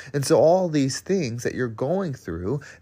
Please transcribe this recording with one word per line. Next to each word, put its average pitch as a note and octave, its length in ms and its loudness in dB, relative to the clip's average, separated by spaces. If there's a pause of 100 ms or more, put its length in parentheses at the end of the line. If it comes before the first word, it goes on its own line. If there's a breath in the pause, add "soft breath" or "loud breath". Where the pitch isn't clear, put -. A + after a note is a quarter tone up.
(140 loud breath)
And C#3+ 120 -4
so D#3+ 120 4
all F3 320 6
these C#3 300 0
things B2 440 -2
that - 120 -4
you're B2 120 -2
going C#3+ 460 -4
through, F#2+ 480 -6 (200 loud breath)